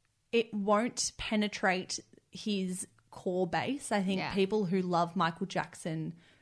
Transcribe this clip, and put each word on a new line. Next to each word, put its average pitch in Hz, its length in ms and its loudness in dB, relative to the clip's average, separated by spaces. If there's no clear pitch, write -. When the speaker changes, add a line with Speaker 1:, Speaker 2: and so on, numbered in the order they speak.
Speaker 1:
it 233 220 2
won't 214 640 2
penetrate 202 800 0
his 190 560 -4
core 185 360 0
base. 175 460 -2
I 208 80 4
think 190 180 0
Speaker 2:
Yeah. 147 140 -4
Speaker 1:
people 196 320 2
who 185 160 2
love 170 340 2
Michael 170 300 0
Jackson 160 680 -4